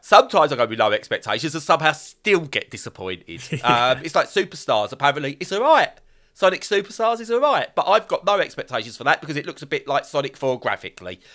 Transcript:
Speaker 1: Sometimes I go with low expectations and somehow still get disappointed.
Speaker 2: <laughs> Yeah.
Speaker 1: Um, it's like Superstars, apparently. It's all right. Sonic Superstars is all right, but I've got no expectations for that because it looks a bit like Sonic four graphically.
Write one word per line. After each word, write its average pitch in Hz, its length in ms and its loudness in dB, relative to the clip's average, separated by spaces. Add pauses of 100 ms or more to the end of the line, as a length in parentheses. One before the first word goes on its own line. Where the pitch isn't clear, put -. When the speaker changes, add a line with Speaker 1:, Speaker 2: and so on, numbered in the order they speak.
Speaker 1:
Sometimes 202 520 6
I 135 40 -4
go 120 100 2
with 110 120 -4
low 107 140 2
expectations 110 640 -4
and 160 80 -6
somehow 156 300 2
still - 480 -2
get 139 300 -8
disappointed. 92 760 -10
Speaker 2:
<laughs> - 40 -12
Yeah. 120 400 2
Speaker 1:
Um, 127 120 0
it's 160 120 -6
like 170 140 2
Superstars, 117 640 -2
apparently. 143 480 -2
It's 180 120 -10
all 196 80 -2
right. 214 300 4 (420)
Sonic 190 300 0
Superstars 220 580 -2
is 226 100 -10
all 233 100 0
right, 262 340 2
but 170 120 0
I've 214 220 2
got - 160 -2
no 202 160 2
expectations 120 560 -6
for 120 80 -8
that 147 160 2
because 147 160 -8
it 147 80 -6
looks - 180 -12
a 151 40 -16
bit 139 200 -6
like 165 200 -2
Sonic 139 300 -4
four 131 220 -2
graphically. 95 640 -8 (140)